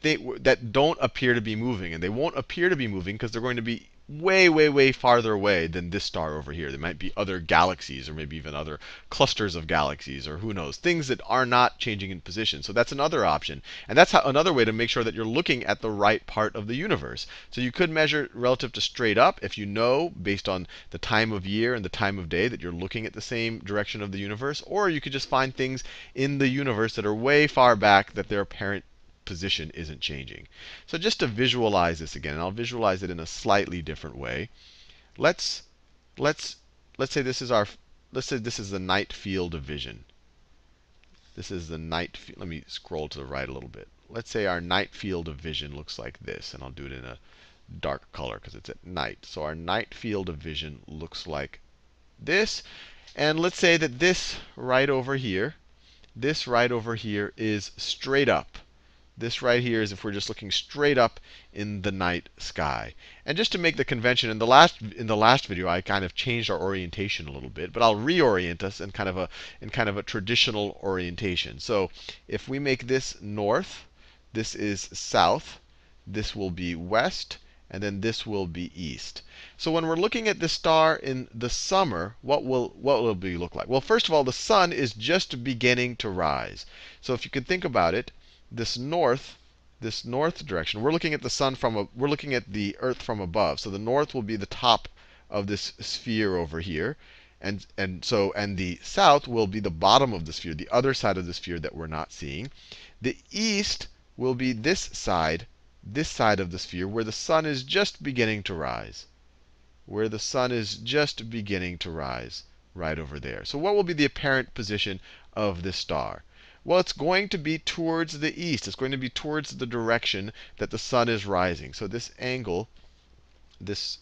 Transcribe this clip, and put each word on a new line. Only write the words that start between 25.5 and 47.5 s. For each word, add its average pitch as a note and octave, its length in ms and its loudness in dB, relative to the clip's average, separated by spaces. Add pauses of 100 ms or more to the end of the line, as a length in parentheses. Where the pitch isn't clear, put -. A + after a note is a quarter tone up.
things C3 300 -2 (320)
in C#3 220 0
the C3+ 100 4
universe B2 480 0
that G#2 100 -2
are G#2 80 2
way C#3+ 320 6
far B2 300 8
back G2+ 380 6
that G2+ 140 -4
their G2+ 120 0
apparent G2 420 -4 (440)
position E2+ 480 -4
isn't D#2 260 -10
changing. - 480 -8 (380)
So E3 120 -6
just G#3 220 -2
to E3 80 4
visualize G#2 720 2
this D#2+ 160 -10
again, D2 160 -6
and D#2+ 100 -4
I'll F#2 80 -2
visualize A2 540 0
it F2+ 60 -4
in E2+ 100 -6
a D#2+ 60 -8
slightly G2 540 0
different D2+ 360 -10
way. C2+ 320 -6 (720)
Let's, - 440 0 (560)
let's, - 380 -2 (420)
let's C3 140 -2
say C#3+ 100 0
this B2+ 180 -2
is B2 120 -2
our, G#2 160 4 (440)
let's C3 140 -4
say C3+ 120 -2
this A2+ 200 -6
is G2+ 120 -8
the F#2+ 100 -4
night F#2 320 0
field F#2 420 -4
of D2+ 80 -8
vision. B1+ 400 -10 (1300)
This G2 160 -10
is F2 160 -8
the E2 100 -8
night D#2+ 380 -4
fe-, - 220 -18
let F#2 100 -10
me D#2+ 180 -10
scroll D2+ 420 -8
to D2 100 -12
the C#2 60 -10
right C2+ 240 -6
a C2 40 -10
little B1+ 160 -12
bit. G1+ 180 -18 (220)
Let's A#2 220 -12
say G#2+ 160 0
our F2 140 0
night F2+ 360 -2
field F2 320 -6
of D2+ 80 -8
vision D2 400 -8
looks D2 200 -12
like B1 220 -14
this, - 340 -12
and C2+ 80 -16
I'll C2 100 -12
do C#2 160 -14
it C2 60 -10
in B1+ 120 -12
a B1 140 -14 (600)